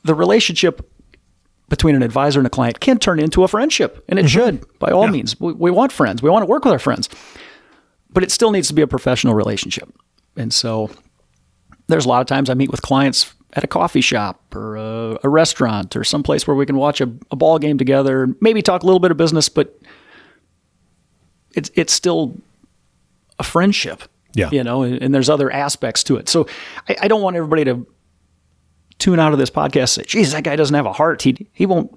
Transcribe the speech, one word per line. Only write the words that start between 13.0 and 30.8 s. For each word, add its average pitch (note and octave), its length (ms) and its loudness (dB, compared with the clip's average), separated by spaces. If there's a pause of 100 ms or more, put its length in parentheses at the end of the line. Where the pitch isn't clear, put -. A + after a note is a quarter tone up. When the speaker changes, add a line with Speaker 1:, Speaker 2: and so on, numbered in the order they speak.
Speaker 1:
at D3 100 -4
a - 40 -2
coffee E3+ 340 0
shop G#2 540 -4
or G#2+ 220 -10
a, A2 460 -8
a C#3 60 0
restaurant B2 640 0
or - 80 -4
someplace - 440 -2
where D3 80 0
we C#3 100 0
can C#3 120 -2
watch C#3+ 240 0
a, B2 100 -4 (200)
a - 40 -8
ball D#3+ 240 4
game D3 180 0
together, C3+ 500 2 (140)
maybe A3 200 4
talk F3+ 220 0
a - 20 0
little F#3 140 6
bit F3 120 4
of D#3 60 -2
business, D#3+ 320 2
but - 280 -2 (1800)
it's, - 220 -6
it's E3 180 0
still E3 420 -2 (1040)
a - 40 -4
friendship, - 600 -2 (300)
Speaker 2:
Yeah. F#2+ 180 0
Speaker 1:
you C#3 120 0
know, B2 200 -2
and, B2 180 -4
and C3 140 0
there's C3 140 2
other C#3+ 220 2
aspects C#3 540 -4
to C3 120 0
it. - 120 -8
So - 180 2 (420)
I, G3 140 0
I F#3+ 40 2
don't G#3+ 140 2
want F#3 140 -2
everybody D#3 300 0
to B2 200 -2 (1120)
tune F3+ 220 2
out D#3 140 4
of C#3 60 2
this C3 100 2
podcast D3 260 -2
and C3 140 2
say, - 160 -4
"Geez, G#3 260 2
that D3+ 120 -4
guy D3 120 -4
doesn't D3 200 2
have C#3+ 100 2